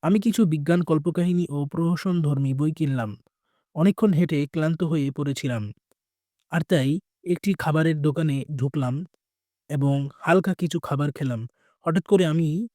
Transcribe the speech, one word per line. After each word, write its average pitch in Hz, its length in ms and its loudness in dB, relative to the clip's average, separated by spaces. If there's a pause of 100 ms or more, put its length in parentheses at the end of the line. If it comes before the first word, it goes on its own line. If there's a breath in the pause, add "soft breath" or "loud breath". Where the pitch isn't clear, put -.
আমি 196 180 2
কিছু 220 260 2
বিজ্ঞান, 160 380 2
কল্পকাহিনী 175 680 0
ও 143 160 -4
প্রহসনধর্মী 165 880 0
বই 147 180 0
কিনলাম। 131 460 -4 (560)
অনেকক্ষণ 190 400 4
হেঁটে 151 340 0
ক্লান্ত 160 360 -2
হয়ে 151 280 0
পড়েছিলাম, 127 600 -4 (760)
আর 165 120 -2
তাই 151 380 0 (240)
একটি 180 360 0
খাবারের 156 420 0
দোকানে 147 440 0 (100)
ঢুকলাম 135 500 -2 (640)
এবং 139 400 0 (100)
হালকা 180 340 2
কিছু 170 260 -2
খাবার 143 320 -2
খেলাম। 120 360 -4 (380)
হঠাৎ 170 180 0
করে 185 220 4
আমি 165 500 0